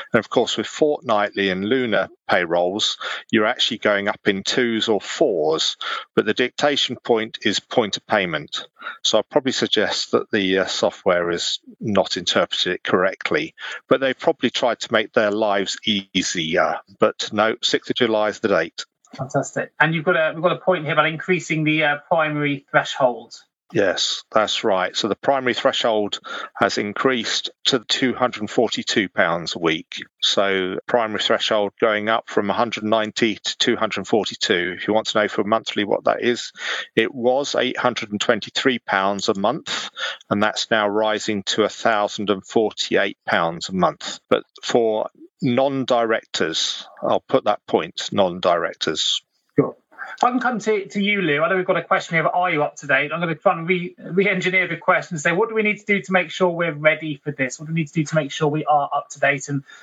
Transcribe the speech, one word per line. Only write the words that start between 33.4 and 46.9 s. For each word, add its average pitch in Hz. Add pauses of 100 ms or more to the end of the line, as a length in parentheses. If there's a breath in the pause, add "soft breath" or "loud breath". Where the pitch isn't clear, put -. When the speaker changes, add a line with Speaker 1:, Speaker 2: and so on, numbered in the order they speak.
Speaker 1:
two 117
hundred 101
and 92
forty-two. 92
If -
you 104
want 110
to 113
know 104
for -
monthly 107
what -
that 110
is, 117 (440 loud breath)
it 113
was 127
eight 123
hundred 117
and 104
twenty-three 120
pounds 98
a 98
month, - (400 loud breath)
and 104
that's -
now 107
rising 107
to -
a 98
thousand 104
and 95
forty-eight 98
pounds 85
a 95
month. - (100)
But 107 (180)
for 110 (320)
non-directors, 120 (140)